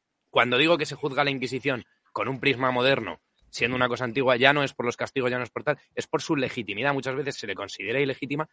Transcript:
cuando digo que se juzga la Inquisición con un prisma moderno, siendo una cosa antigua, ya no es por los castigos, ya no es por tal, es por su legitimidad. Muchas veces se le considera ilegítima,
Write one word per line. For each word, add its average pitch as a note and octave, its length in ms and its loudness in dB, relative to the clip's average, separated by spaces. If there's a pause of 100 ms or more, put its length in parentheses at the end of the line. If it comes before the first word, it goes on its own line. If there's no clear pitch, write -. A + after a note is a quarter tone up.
(320)
cuando B2 260 4
digo D#3+ 200 6
que D3 80 -4
se C#3+ 100 -8
juzga C#3+ 280 -2
la C#3+ 80 2
Inquisición B2+ 520 -4 (280)
con - 160 -2
un C3+ 120 -4
prisma C3 320 2
moderno, B2 500 0 (280)
siendo A#2+ 260 -2
una B2+ 140 2
cosa A#2+ 160 -2
antigua, B2 320 2
ya C3+ 160 6
no D3 100 2
es C3 100 -2
por A#2+ 120 -4
los A#2+ 100 -2
castigos, B2 340 -2
ya B2 80 0
no B2 60 -4
es A#2 60 -8
por A2+ 140 -8
tal, D3 140 0 (160)
es - 140 -6
por D3+ 140 -2
su D#3+ 160 -2
legitimidad. A#2+ 560 -2
Muchas C3 220 -4
veces C#3 200 -4
se - 120 -8
le G2 80 -6
considera G2+ 440 -4
ilegítima, C#3 540 -2